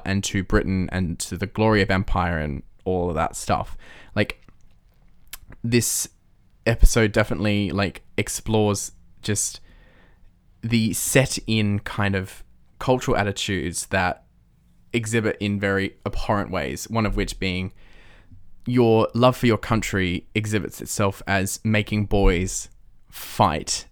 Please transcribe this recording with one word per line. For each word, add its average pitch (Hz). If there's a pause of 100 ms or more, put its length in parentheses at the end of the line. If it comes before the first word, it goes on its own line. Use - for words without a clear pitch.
and 98
to 98
Britain 95
and 87
to -
the 95
glory 110
of 95
empire 90
and 73 (220)
all 90
of 80
that -
stuff. - (400)
Like, - (1200)
this 117 (580)
episode 113
definitely, 104
like, 98 (140)
explores 104 (300)
just - (1000)
the 113
set - (100)
in 104
kind 98
of - (360)
cultural 127
attitudes 95
that 92 (680)
exhibit 110
in 101
very 98 (100)
abhorrent -
ways, 76
one 110
of 101
which 101
being 92 (920)
your 117
love 123
for 127
your 110
country 95
exhibits 107
itself 98
as 98
making 107
boys 95 (400)
fight -